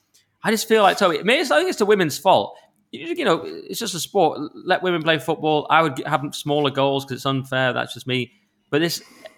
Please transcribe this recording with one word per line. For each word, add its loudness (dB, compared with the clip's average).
I -2
just -2
feel 4
like, 4
Toby, 2
I -10
mean, 2
it's, -2
I 4
think 0
it's -4
the 2
women's 2
fault. 2
You, -8
you -4
know, 2
it's -10
just -6
a -6
sport. 0
Let -2
women -2
play 2
football. 0
I 6
would -2
g-, -8
have -2
smaller 0
goals 0
'cause -12
it's -8
unfair. -2
That's -4
just -14
me. -2
But 2
this, -4